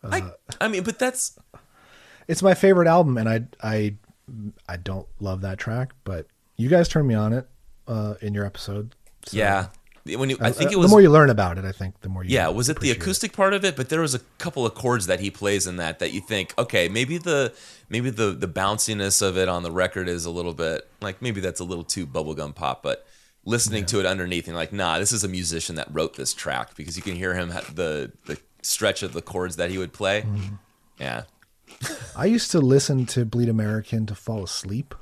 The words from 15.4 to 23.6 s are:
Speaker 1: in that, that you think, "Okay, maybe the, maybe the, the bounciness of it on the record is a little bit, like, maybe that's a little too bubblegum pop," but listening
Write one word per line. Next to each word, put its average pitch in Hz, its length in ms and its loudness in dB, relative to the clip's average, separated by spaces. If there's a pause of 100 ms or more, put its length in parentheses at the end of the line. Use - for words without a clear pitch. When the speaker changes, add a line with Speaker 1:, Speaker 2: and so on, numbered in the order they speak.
Speaker 1:
in 90 100 -8
that, 82 240 -4
that 80 120 -4
you 92 80 -6
think, 95 380 -4
"Okay, 101 300 2
maybe 127 300 -2
the, 147 340 0 (360)
maybe 120 220 -4
the, 110 220 0
the 92 160 -6
bounciness 98 760 0
of 95 160 0
it 92 100 2
on 87 140 -2
the 85 80 -6
record 90 380 -2
is 87 160 -6
a 85 60 -8
little 85 240 -6
bit, 80 340 -4 (120)
like, 98 220 -10
maybe 113 180 -4
that's 90 200 -4
a 90 40 -6
little 85 200 -8
too 92 220 -6
bubblegum 76 480 -6
pop," 67 280 -6
but - 240 -6 (380)
listening 110 380 -2